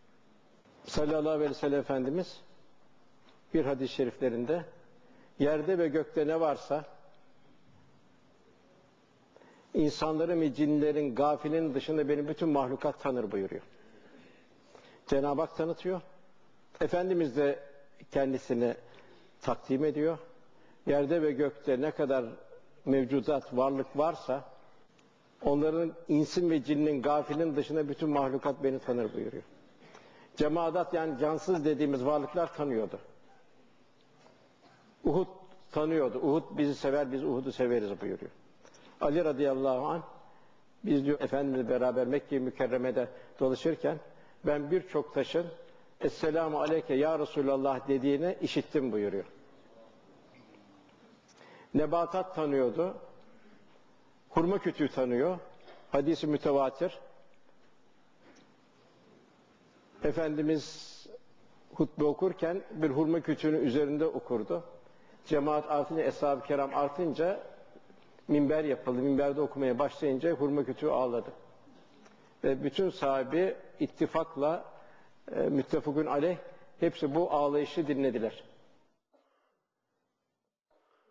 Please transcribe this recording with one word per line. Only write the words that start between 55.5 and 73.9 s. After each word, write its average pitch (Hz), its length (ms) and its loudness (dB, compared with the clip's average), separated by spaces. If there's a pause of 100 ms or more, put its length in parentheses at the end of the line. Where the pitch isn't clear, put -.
Hadis-i 147 360 0
mütevatir. 143 720 0 (3000)
Efendimiz 151 1040 -2 (640)
hutbe - 300 0
okurken 170 580 0 (100)
bir 156 180 0
hurma 156 320 2
kütüğünün 156 420 0
üzerinde 143 420 2
okurdu. 120 580 -2 (600)
Cemaat 151 460 0
artınca, 151 320 0
eshab-ı 135 400 0
kiram 139 300 0
artınca 160 640 0 (880)
minber 147 360 4
yapıldı. 127 380 0
Minberde 143 400 2
okumaya 135 380 0
başlayınca 143 520 0
hurma 147 320 0
kütüğü 151 260 -2
ağladı. 123 420 0 (1120)
Ve 135 200 2
bütün 180 260 0
sahabe 143 680 0 (240)
ittifakla, 160 840 0 (640)